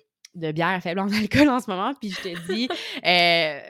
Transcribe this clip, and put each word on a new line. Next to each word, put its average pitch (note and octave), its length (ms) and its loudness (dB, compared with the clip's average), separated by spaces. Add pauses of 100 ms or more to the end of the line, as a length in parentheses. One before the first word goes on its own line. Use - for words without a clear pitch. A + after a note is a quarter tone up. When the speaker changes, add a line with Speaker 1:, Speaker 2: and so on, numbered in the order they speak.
(340)
Speaker 1:
de D#3+ 160 -4
bière E3 200 0
à F#3 100 -2
faible F3+ 180 -4
en G3 80 -2
<laughs> G3+ 60 -2
alcool A3 360 4
en B3 120 0
ce A#3 100 -8
moment, G3+ 300 -2
puis G#3 100 -8
je F#3 100 -10
te F3 320 -8
dis, A#3 160 -2
Speaker 2:
<laughs> - 380 -8
Speaker 1:
euh, « E3+ 640 4